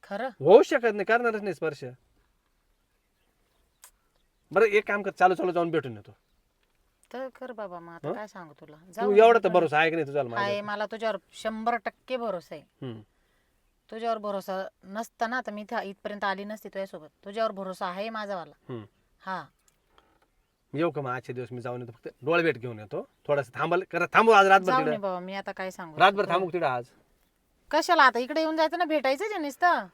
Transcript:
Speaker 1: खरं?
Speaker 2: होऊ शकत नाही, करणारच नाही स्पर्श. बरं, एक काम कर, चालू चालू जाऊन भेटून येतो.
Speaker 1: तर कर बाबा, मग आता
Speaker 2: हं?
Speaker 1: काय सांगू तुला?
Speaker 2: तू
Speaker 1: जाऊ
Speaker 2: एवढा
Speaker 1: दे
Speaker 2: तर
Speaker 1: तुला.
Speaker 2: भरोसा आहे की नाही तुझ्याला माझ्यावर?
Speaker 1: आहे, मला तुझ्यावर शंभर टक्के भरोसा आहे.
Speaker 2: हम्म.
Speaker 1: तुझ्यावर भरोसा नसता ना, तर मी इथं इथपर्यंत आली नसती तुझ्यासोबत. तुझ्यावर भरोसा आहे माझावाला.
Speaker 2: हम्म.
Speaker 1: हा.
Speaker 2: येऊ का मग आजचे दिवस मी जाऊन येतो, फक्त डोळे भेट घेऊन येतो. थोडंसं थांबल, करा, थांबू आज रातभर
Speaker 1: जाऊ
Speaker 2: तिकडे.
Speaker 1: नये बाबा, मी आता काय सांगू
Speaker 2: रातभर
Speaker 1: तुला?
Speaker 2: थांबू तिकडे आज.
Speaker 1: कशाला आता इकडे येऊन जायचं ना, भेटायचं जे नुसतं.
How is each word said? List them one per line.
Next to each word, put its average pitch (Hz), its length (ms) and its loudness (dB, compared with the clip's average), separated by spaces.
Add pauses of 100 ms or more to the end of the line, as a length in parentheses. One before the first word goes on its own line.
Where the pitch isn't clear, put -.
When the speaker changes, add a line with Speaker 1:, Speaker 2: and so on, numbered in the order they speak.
Speaker 1:
खरं? 220 260 -8 (100)
Speaker 2:
होऊ 185 220 10
शकत 240 320 0
नाही, 202 120 -4
करणारच 233 360 0
नाही 196 140 -8
स्पर्श. 151 280 -8 (2750)
बरं, 196 140 4
एक 208 220 2
काम 202 140 -2
कर, 190 100 -4
चालू 185 240 4
चालू 185 160 -2
जाऊन 170 200 0
भेटून 139 240 -2
येतो. 104 220 -20 (960)
Speaker 1:
तर 262 140 -10
कर 254 240 -14
बाबा, 196 280 -10
मग 170 140 -18
आता 165 140 -12
Speaker 2:
हं? 175 60 -4
Speaker 1:
काय 214 140 -10
सांगू 170 340 -20
तुला? 151 140 -20
Speaker 2:
तू 180 160 -20
Speaker 1:
जाऊ 208 200 0
Speaker 2:
एवढा 226 280 10
Speaker 1:
दे 202 40 -2
Speaker 2:
तर 185 60 4
Speaker 1:
तुला. 175 40 0
Speaker 2:
भरोसा 156 260 4
आहे 165 100 6
की 156 60 0
नाही 156 120 0
तुझ्याला 139 220 -2
माझ्यावर? 202 220 -2
Speaker 1:
आहे, 202 100 -4
मला 208 240 -6
तुझ्यावर 214 320 -6 (140)
शंभर 220 440 -4
टक्के 247 420 -8
भरोसा 190 380 -8
आहे. 143 80 -18 (180)
Speaker 2:
हम्म. 113 200 -12 (920)
Speaker 1:
तुझ्यावर 226 260 -4
भरोसा 196 500 -6 (180)
नसता 220 420 -8
ना, 254 140 -4
तर 220 100 -10
मी 208 100 -12
इथं 214 200 -6
इथपर्यंत 202 420 -10
आली 196 200 -4
नसती 208 260 -14
तुझ्यासोबत. 185 380 -10 (180)
तुझ्यावर 220 260 -4
भरोसा 190 360 -8
आहे 196 220 -6
माझावाला. 202 440 -10 (160)
Speaker 2:
हम्म. 117 140 -10 (380)
Speaker 1:
हा. 180 240 -8 (1300)
Speaker 2:
येऊ 160 180 -2
का 147 100 -8
मग 131 80 -8
आजचे 127 240 -10
दिवस 120 180 -10
मी 123 100 -12
जाऊन 123 200 -8
येतो, 117 100 -14
फक्त - 180 -18 (120)
डोळे 165 220 0
भेट 147 140 0
घेऊन 113 220 -12
येतो. 143 300 -12 (180)
थोडंसं 143 320 -2
थांबल, 170 320 -2
करा, 170 220 -2
थांबू 220 180 6
आज 196 160 8
रातभर 190 180 6
Speaker 1:
जाऊ 254 120 2
Speaker 2:
तिकडे. 262 120 0
Speaker 1:
नये 214 100 -4
बाबा, 190 200 -6
मी 185 140 -12
आता 196 180 -10
काय 190 200 -10
सांगू 160 280 -14
Speaker 2:
रातभर 196 240 4
Speaker 1:
तुला? 165 100 -2
Speaker 2:
थांबू 180 160 0
तिकडे 170 160 -4
आज. 123 180 -2 (880)
Speaker 1:
कशाला 320 320 4
आता 240 160 6
इकडे 277 200 -2
येऊन 320 180 -2
जायचं 320 200 0
ना, 349 80 0
भेटायचं 285 400 0
जे 427 120 -6
नुसतं. 294 560 0